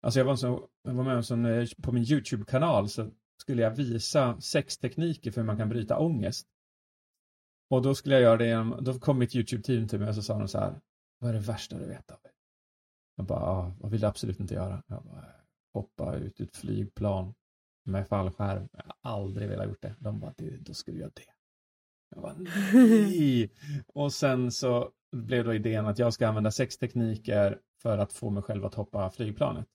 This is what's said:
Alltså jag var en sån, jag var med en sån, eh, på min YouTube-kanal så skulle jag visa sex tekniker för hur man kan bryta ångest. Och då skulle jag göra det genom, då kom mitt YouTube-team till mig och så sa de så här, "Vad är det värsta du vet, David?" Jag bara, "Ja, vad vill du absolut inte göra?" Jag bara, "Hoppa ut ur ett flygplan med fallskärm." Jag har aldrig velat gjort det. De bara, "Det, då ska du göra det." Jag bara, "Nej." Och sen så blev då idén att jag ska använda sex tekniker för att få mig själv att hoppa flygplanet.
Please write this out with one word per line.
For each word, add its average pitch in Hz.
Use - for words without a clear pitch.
Alltså 120
jag 127
var 139
en 123
sån, 123
jag 131
var 127
med 131
en 117
sån, 117
eh, 117
på 123
min 120
YouTube-kanal 131
så 110
skulle 120
jag 110
visa 120
sex -
tekniker 156
för 120
hur 110
man 107
kan 110
bryta 113
ångest. 131
Och 131
då 135
skulle 139
jag 131
göra 113
det 117
genom, 113
då 127
kom 135
mitt 120
YouTube-team 113
till 101
mig 104
och 104
så 107
sa 104
de 101
så -
här, 98
"Vad 120
är 113
det 107
värsta 104
du 98
vet, 120
David?" -
Jag 101
bara, -
"Ja, 92
vad 104
vill 110
du 107
absolut 101
inte 98
göra?" 95
Jag -
bara, -
"Hoppa -
ut 101
ur -
ett -
flygplan 101
med 95
fallskärm." 98
Jag -
har -
aldrig 104
velat 101
gjort 101
det. 104
De 107
bara, -
"Det, 135
då -
ska -
du -
göra -
det." -
Jag -
bara, -
"Nej." 196
Och 143
sen 127
så 123
blev 117
då 113
idén 107
att 104
jag 117
ska 120
använda 107
sex -
tekniker 107
för 107
att 101
få 110
mig 101
själv 101
att 101
hoppa 98
flygplanet. 113